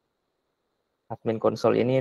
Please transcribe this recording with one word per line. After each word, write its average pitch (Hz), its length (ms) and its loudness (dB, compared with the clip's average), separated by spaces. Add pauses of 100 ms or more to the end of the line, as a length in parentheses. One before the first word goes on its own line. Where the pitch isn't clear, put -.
(1120)
admin 113 320 -6
konsol 113 320 2
ini, 120 260 2